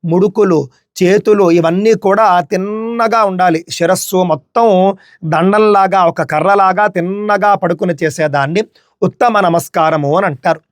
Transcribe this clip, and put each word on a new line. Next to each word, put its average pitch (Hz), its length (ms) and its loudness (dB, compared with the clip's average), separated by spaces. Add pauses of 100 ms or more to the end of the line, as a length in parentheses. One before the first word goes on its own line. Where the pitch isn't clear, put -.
(100)
ముడుకులు, 185 500 0 (400)
చేతులు 202 440 2 (140)
ఇవన్నీ 180 340 0 (140)
కూడా 202 200 2 (240)
తిన్నగా 220 720 -4 (100)
ఉండాలి. 180 300 0 (160)
శిరస్సు 180 420 -2 (140)
మొత్తం 233 340 -2 (680)
దండంలాగా, 196 680 2 (120)
ఒక 170 100 -6 (100)
కర్రలాగా 190 520 2 (120)
తిన్నగా 202 560 -2 (100)
పడుకుని 175 400 -2
చేసేదాన్ని 151 600 -2 (460)
ఉత్తమ 220 400 0
నమస్కారము 160 680 -2
అని 196 120 0
అంటారు. 156 300 -4 (120)